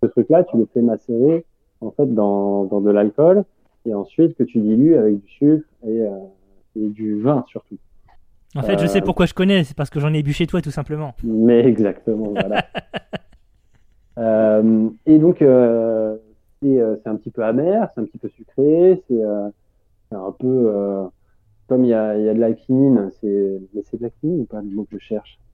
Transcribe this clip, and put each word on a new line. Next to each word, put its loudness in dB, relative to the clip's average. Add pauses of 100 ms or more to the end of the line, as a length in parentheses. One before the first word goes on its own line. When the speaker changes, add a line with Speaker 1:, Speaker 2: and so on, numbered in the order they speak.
Speaker 1:
Ce 0
truc-là, 2
tu -6
le 2
fais -2
macérer, 0 (380)
en -10
fait, -2
dans, 0
dans -4
de 0
l'alcool, 2 (400)
et -6
ensuite -2
que -2
tu -4
dilues 4
avec 2
du -20
sucre 0 (200)
et, -4
euh, -2 (680)
et -4
du -6
vin, 0
surtout. -16 (760)
Speaker 2:
En -6
fait, 0
je 0
Speaker 1:
Euh, 0
Speaker 2:
sais 0
pourquoi 0
je -6
connais, 0
c'est -16
parce -6
que -6
j'en -2
ai -2
bu -4
chez -2
toi, -4
tout -8
simplement. -10
Speaker 1:
Mais 4
exactement, 0
voilà. -4
Speaker 2:
<laughs> -12 (1400)
Speaker 1:
Euh, 2 (160)
et 6
donc, 4
euh, 2 (460)
c'est, 2
euh, 0
c'est -10
un -6
petit -12
peu -6
amer, 0
c'est -10
un -4
petit -16
peu -12
sucré, 2
c'est, 0
euh, -4 (600)
c'est -12
un -10
peu, -6 (220)
euh, -4 (640)
comme 2
il 2
y 2
a, -2
il -2
y 2
a 0
de 0
la 2
quinine, 0 (100)
c'est, -2 (140)
mais -8
c'est -12
de -10
la -8
quinine -4
ou -4
pas, -12
le -12
mot -8
que -14
je -18
cherche ? -10 (160)